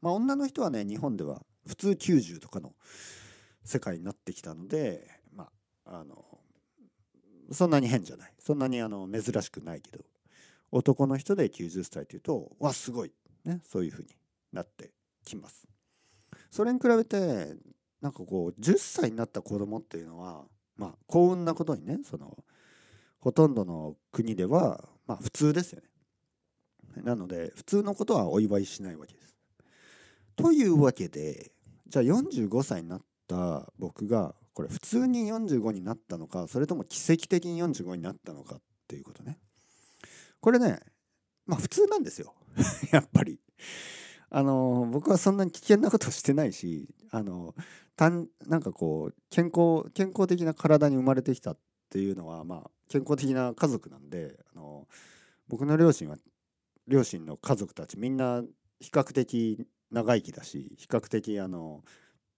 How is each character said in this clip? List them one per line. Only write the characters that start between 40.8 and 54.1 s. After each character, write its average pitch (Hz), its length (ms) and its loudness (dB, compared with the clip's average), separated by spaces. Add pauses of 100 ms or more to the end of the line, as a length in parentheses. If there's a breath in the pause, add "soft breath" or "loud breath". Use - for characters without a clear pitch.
ま 180 100 0
あ、 - 40 -4
普 - 80 -4
通 392 180 6
な 415 120 0
ん 302 40 0
で - 80 -4
す - 100 -12
よ。 - 140 -14 (280)
<laughs> - 300 -2
や 156 80 8
っ - 120 -2
ぱ - 100 6
り。 - 160 -4 (960 loud breath)
あ 139 80 4
の、 127 480 2
僕 147 200 0
は 185 80 6
そ 196 120 4
ん 196 60 2
な 196 80 0
に 175 60 -2
危 - 100 -14
険 208 160 8
な 214 140 2
こ 220 80 4
と - 120 -2
し - 120 -6
て 139 120 4
な 151 100 2
い 104 80 0
し、 82 360 -8 (220)
あ 110 120 -4
の、 90 320 -10 (420 loud breath)
た 160 120 6
ん-、 170 200 0 (180)
な 160 120 2
ん - 20 0
か 98 120 -6
こ 78 400 -4
う、 - 20 -20 (160)
健 165 240 2
康、 170 380 4
健 190 160 -2
康 185 180 2
的 175 180 0
な 160 100 0
体 151 340 6
に 135 80 4
生 131 60 2
ま 131 120 4
れ 131 80 2
て 131 120 0
き - 60 -6
た - 120 -6
っ - 60 -10 (320)
て 98 80 -4
い 98 120 0
う 92 60 -4
の 87 100 -12
は、 82 180 -12
ま 85 220 -12
あ、 - 40 -20 (180)
健 139 140 0
康 143 140 0
的 135 180 0
な 127 200 0
家 - 140 2
族 117 220 -4
な 69 80 -20
ん 69 100 -20
で、 78 300 -10 (140)